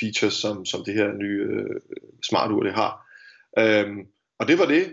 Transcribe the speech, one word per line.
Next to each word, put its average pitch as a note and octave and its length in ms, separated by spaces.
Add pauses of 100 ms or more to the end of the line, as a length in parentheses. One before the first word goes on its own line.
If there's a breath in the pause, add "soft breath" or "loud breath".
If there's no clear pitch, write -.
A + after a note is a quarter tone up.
features, G#2+ 340
som, G#2 300
som - 200
det G2+ 100
her G#2 180
nye, G2+ 380
øh, G2+ 300 (440)
smartur, G#2 380
det G2 100
har. G2+ 340 (520 loud breath)
Øhm, G#2 480 (320)
og A#2+ 100
det E3 100
var F#3 80
det, D#3+ 260